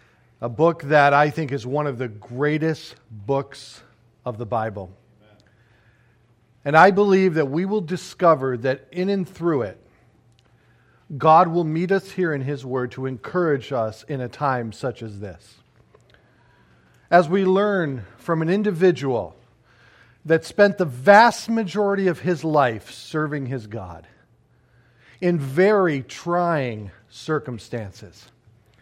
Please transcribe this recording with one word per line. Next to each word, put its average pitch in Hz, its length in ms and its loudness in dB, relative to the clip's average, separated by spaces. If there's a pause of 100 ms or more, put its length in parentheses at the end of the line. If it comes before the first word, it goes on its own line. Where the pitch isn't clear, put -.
(400)
a 120 80 -6
book 160 360 0
that 143 280 4
I 147 160 4
think 147 240 -6
is 120 140 -6
one 147 200 -4
of 127 120 -6
the 123 100 -6
greatest 147 840 -6 (160)
books 135 720 -8 (420)
of 117 140 -8
the 117 80 -10
Bible. 104 440 -6 (1700)
And 143 100 0
I 180 160 8
believe 190 440 4
that 147 160 0
we 170 160 -2
will 208 160 -2
discover 151 760 0
that 131 360 -4
in 180 180 -2
and 196 180 -4
through 165 320 -2
it, 98 180 -8 (1400)
God 160 300 6
will 170 160 0
meet 165 280 -2
us 190 200 -2
here 175 200 -2
in 143 80 -4
His 135 240 -6
Word 127 280 -4
to 131 120 -8
encourage 139 680 -2
us 110 340 -4
in 135 180 -8
a 123 60 -8
time 123 440 -4
such 123 300 -10
as 104 180 -14
this. 92 360 -16 (1500)
As 170 180 6
we 190 160 0
learn 185 600 0 (100)
from 165 240 -4
an 160 80 -2
individual 165 880 0 (880)
that 160 220 2
spent 202 320 2
the 180 80 0
vast 202 640 4
majority 202 560 -2
of 175 140 0
his 160 220 -2
life 139 480 0
serving 151 540 -6
his 123 220 -8
God 90 400 -14 (1120)
in 175 160 2
very 165 640 2
trying 139 920 -4 (160)
circumstances. 120 1160 -10 (580)